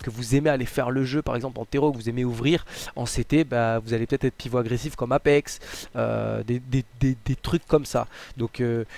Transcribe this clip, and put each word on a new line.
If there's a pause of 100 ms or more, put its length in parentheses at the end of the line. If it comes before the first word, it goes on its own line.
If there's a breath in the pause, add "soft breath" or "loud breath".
que
vous
aimez
aller
faire
le
jeu,
par
exemple
en
terreau,
que
vous
aimez
ouvrir, (280 loud breath)
en
C
T,
bah,
vous
allez
peut-être
être
pivot
agressif
comme
Apex, (360 loud breath)
euh,
des,
des, (160)
des,
des
trucs
comme
ça. (300 loud breath)
Donc,
euh, (140)